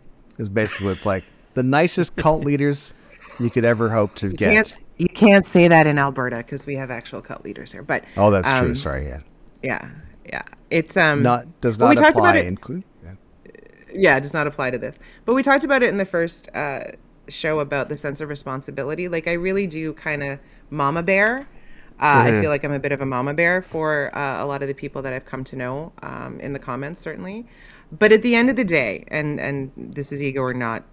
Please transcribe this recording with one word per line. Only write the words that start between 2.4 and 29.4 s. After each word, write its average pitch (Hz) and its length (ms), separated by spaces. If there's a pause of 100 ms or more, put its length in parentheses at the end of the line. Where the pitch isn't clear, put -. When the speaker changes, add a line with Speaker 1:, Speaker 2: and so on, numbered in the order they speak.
Speaker 2:
<laughs> 143 60
Speaker 1:
leaders 143 420 (480)
you 117 80
could 113 160
ever 117 260
hope 107 260
to 101 120
Speaker 3:
You - 80
Speaker 1:
get. 98 160
Speaker 3:
can't, 214 260 (180)
you 170 120
can't 196 360
say 175 240
that 160 180
in 147 120
Alberta 127 440
'cause 135 220
we 143 120
have 135 140
actual 117 300
cult - 240
leaders - 260
here. - 120
But, 143 220 (120)
Speaker 1:
Oh, 104 140
that's 101 240
true. 123 140
Speaker 3:
um, 120 60
Speaker 1:
Sorry, 67 320
yeah. 65 140 (420)
Speaker 3:
yeah, - 260 (360)
yeah. - 160 (300)
It's, 165 260
um, 151 260
Speaker 1:
Not, 120 240 (140)
does 113 180
Speaker 3:
well, 269 120
we 302 60
Speaker 1:
not - 60
Speaker 3:
talked 302 140
about - 140
Speaker 1:
apply - 100
Speaker 3:
it - 60
Speaker 1:
include, 185 360 (220)
yeah. 85 60 (840)
Speaker 3:
Yeah, 170 220
it 135 60
does 143 100
not 151 140
apply 139 240
to 123 80
this. 131 200 (280)
But 233 80
we 262 80
talked 277 220
about 269 180
it 214 80
in 202 80
the 190 80
first, 170 480
uh, 139 260 (480)
show 156 320
about 143 300
the 147 80
sense 143 240
of 147 80
responsibility. 139 800
Like, 170 200
I 170 40
really 190 340
do 156 260
kinda 143 480 (300)
mama 151 320
bear. 208 380 (600)
Uh, 127 40 (200)
I 120 60
Speaker 1:
Mm-hmm. 107 100
Speaker 3:
feel 151 100
like 147 140
I'm 143 80
a 139 60
bit 139 140
of 139 100
a 135 40
mama 131 280
bear 170 260
for, 156 560
uh, 131 260
a 139 40
lot 143 160
of 135 60
the 135 60
people 139 280
that 131 100
I've 127 140
come 131 180
to 139 120
know, 135 360 (100)
um, 127 380
in 139 140
the 139 40
comments, 139 440
certainly. 190 420 (540)
But 214 140
at 214 100
the 233 120
end 233 140
of 254 80
the 254 80
day, 131 440
and, 151 320